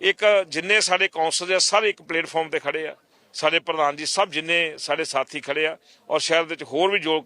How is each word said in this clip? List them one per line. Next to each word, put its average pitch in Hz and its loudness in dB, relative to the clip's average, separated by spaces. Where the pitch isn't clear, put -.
ਇੱਕ, 196 4
ਜਿੰਨੇ 180 0
ਸਾਡੇ 185 2
ਕੌਂਸਲਰ 175 -2
ਆ, 185 4
ਸਾਰੇ 208 2
ਇੱਕ - -6
ਪਲੇਟਫਾਰਮ 160 -4
ਤੇ 151 -2
ਖੜੇ 151 -6
ਆ, 143 -12
ਸਾਡੇ 160 2
ਪ੍ਰਧਾਨ 151 0
ਜੀ 151 -8
ਸਭ, 196 0
ਜਿੰਨੇ 160 -2
ਸਾਡੇ 147 -2
ਸਾਥੀ 139 -4
ਖੜੇ 151 -2
ਆ, 160 -6
ਔਰ 151 2
ਸ਼ਹਿਰ 165 2
ਦੇ 156 -8
ਵਿੱਚ 156 -8
ਹੋਰ 160 2
ਵੀ 202 2
ਜੋ 156 -2